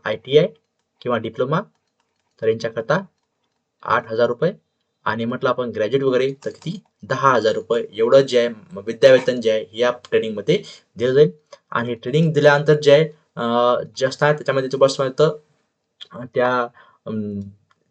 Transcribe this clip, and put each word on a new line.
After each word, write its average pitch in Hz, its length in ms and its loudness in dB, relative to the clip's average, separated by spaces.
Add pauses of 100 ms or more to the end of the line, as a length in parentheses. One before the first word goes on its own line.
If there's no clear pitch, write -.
आयटीआय 131 420 0 (540)
किंवा 120 160 -4
डिप्लोमा, 131 440 -4 (800)
तर - 60 -2
यांच्याकरता 117 560 -4 (800)
आठ 117 280 -4
हजार 113 160 2
रुपये 156 260 -4 (520)
आणि 113 200 -4
म्हटलं 127 240 -4
आपण 123 200 -4
ग्रॅज्युएट 110 340 -2
वगैरे 131 300 -2 (120)
तर 110 40 -6
किती, 185 300 -12 (240)
दहा 131 300 0
हजार 110 200 2
रुपये 113 400 -4
एवढं 120 280 4
जे 123 180 0
आहे, 117 80 2
म-, 101 380 -12
विद्यावेतन 123 560 4
जे 110 100 0
आहे, 110 220 -2
या 120 180 0
ट्रेनिंगमध्ये 110 720 -4 (340)
दिलं 123 160 -2
जाईल. 151 180 4 (400)
आणि 117 240 -6
ट्रेनिंग 151 380 0
दिल्यानंतर 147 480 4
जे 143 100 4
आहे, 156 180 4 (260)
अ, 120 400 0 (200)
जे 131 100 -2
असतात 147 280 0
त्याच्यामध्ये 135 380 -2
तुम्हाला 135 220 2
समजतं, 147 440 0 (720)
अ, - 80 -16 (160)
त्या, 123 320 0 (380)
अम, 104 340 -8 (520)